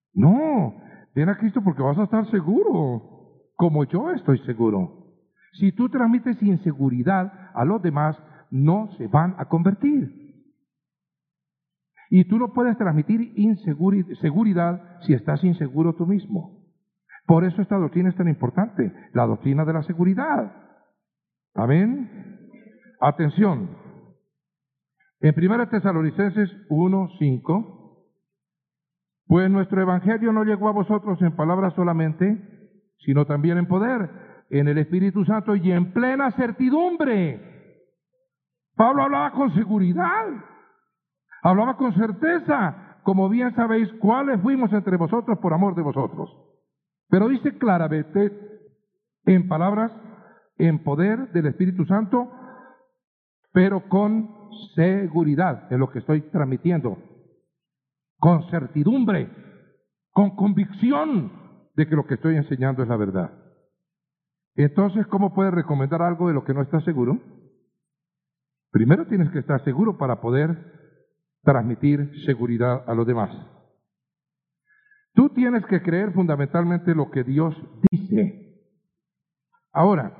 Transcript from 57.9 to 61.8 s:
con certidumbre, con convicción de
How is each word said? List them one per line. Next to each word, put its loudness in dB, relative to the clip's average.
con 2
certidumbre, 0
con 2
convicción 0
de 2